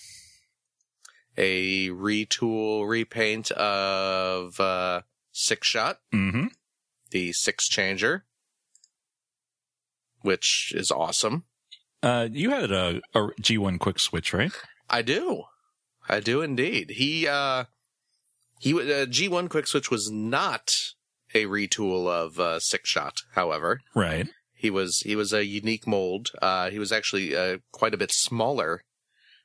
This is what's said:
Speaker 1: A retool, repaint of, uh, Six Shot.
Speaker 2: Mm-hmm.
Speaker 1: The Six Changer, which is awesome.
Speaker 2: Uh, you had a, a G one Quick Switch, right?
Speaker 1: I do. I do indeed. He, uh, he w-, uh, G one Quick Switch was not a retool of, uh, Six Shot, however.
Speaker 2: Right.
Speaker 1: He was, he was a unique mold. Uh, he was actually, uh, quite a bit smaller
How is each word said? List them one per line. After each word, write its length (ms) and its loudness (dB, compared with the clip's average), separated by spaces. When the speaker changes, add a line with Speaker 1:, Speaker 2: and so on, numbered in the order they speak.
Speaker 1:
A 540 2
retool, 960 0
repaint 680 0
of, 1080 0
uh, 420 0
Six 360 -2
Shot. 300 0
Speaker 2:
Mm-hmm. 340 2
Speaker 1:
The 200 -2
Six 360 0
Changer, 580 0
which 520 0
is 160 -2
awesome. 540 0
Speaker 2:
Uh, 280 2
you 200 0
had 200 0
a, 300 2
a 140 4
G 180 4
one 200 0
Quick 200 0
Switch, 340 -2
right? 200 2
Speaker 1:
I 140 0
do. 420 -2
I 120 2
do 220 0
indeed. 480 -2
He, 380 -2
uh, 360 0
he 140 2
w-, 200 2
uh, 140 2
G 220 0
one 200 0
Quick 180 -2
Switch 240 0
was 200 0
not 640 0
a 100 4
retool 640 0
of, 320 0
uh, 200 2
Six 280 -2
Shot, 320 -2
however. 460 0
Speaker 2:
Right. 340 2
Speaker 1:
He 160 0
was, 300 0
he 160 -2
was 160 0
a 120 2
unique 420 -4
mold. 440 0
Uh, 300 2
he 80 -6
was 140 -2
actually, 440 0
uh, 220 0
quite 220 0
a 40 -4
bit 140 0
smaller 720 0